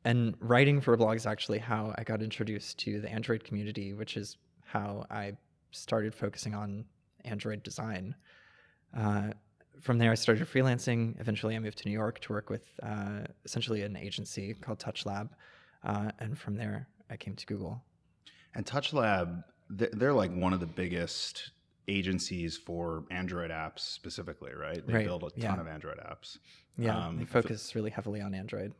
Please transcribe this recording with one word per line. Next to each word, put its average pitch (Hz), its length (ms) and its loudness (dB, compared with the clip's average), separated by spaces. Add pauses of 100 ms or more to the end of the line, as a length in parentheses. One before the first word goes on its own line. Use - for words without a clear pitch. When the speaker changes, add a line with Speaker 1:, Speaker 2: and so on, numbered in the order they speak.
Speaker 1:
and 117 340 6
writing 139 400 8
for 127 140 6
a 113 40 10
blog 113 200 6
is 110 80 -4
actually 107 340 0
how 107 380 0
I 113 80 -6
got 110 160 0
introduced 107 580 -4
to 104 220 -2
the 110 100 -6
Android 113 320 0
community, 104 500 -4
which 107 220 -6
is 104 220 -6 (260)
how 104 480 -4
I 104 220 -4 (380)
started 110 440 0
focusing 104 400 -4
on 104 300 -6 (400)
Android 107 380 -4
design. 107 520 -6 (840)
Uh, 104 340 2 (500)
from 120 160 4
there, 117 140 8
I 113 40 8
started 113 320 4
freelancing. 123 720 2
Eventually, 110 380 0
I - 20 -2
moved 110 200 -4
to 104 100 -4
New 104 40 0
York 107 280 -2
to - 100 -6
work 104 180 -4
with, - 140 -4 (180)
uh, 104 440 -4 (180)
essentially 113 380 -2
an 101 160 -4
agency 101 560 -6
called - 260 -8
Touch - 260 -6
Lab. 104 240 -4 (540)
Uh, 104 260 -2 (100)
and 113 200 -6
from 104 160 -4
there, 107 320 -6 (220)
I 117 80 -10
came 98 180 -8
to - 100 -12
Google. 101 380 -6 (720)
Speaker 2:
And 117 100 -2
Touch 139 260 0
Lab, 92 520 4 (340)
th-, 110 160 2
they're, 127 200 6
like, 98 200 4
one 90 180 4
of 92 80 4
the 87 60 -2
biggest 85 840 -4 (360)
agencies 92 680 0
for 85 540 -4
Android 90 400 -4
apps 80 300 -6
specifically, - 680 -8
right? 76 360 -6
They 117 60 2
Speaker 1:
Right, 110 120 4
Speaker 2:
build 87 180 -4
a 78 120 -8
Speaker 1:
yeah. 113 140 -2
Speaker 2:
ton 95 100 0
of 82 80 -6
Android 76 320 -10
apps. - 400 -14 (360)
Speaker 1:
Yeah, 113 220 2
Speaker 2:
Um, 85 200 -2
Speaker 1:
they 82 60 -4
Speaker 2:
I - 20 -6
feel 117 180 4
Speaker 1:
focus - 320 -6
really 107 160 -2
heavily 104 280 -4
on 101 140 -6
Android. 101 460 -6